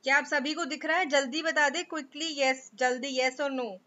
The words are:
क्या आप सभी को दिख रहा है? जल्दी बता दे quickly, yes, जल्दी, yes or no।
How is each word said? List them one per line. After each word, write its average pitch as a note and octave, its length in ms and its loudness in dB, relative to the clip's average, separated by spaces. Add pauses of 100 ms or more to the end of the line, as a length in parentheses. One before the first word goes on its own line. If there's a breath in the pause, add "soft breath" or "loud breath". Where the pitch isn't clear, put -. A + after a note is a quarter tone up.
क्या C4+ 140 4
आप C#4+ 80 2
सभी D4 280 0
को E4 120 -2
दिख C#4+ 200 -6
रहा D#4 120 2
है? F#4 80 2
जल्दी C#4 360 0
बता D4+ 280 2
दे E4 140 -4
quickly, D4+ 580 -6
yes, C4 340 0
जल्दी, B3+ 440 0
yes C4 180 0
or C#4 220 -2
no। G#3 260 -6